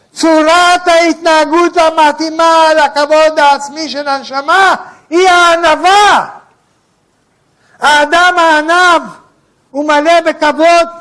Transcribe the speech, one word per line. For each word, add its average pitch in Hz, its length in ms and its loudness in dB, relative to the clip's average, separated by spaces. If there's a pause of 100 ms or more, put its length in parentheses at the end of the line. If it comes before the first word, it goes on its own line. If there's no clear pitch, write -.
(120)
צורת 349 760 0
ההתנהגות 330 880 0
המתאימה 320 840 0 (120)
לכבוד 311 640 0
העצמי 285 500 -2
של 285 200 -10
הנשמה 277 640 -2 (360)
היא 359 180 0
הענווה. 339 1000 2 (1500)
האדם 294 580 2
הענב 330 640 2 (680)
הוא 294 180 -8
מלא 302 320 2
בכבוד 320 680 0 (120)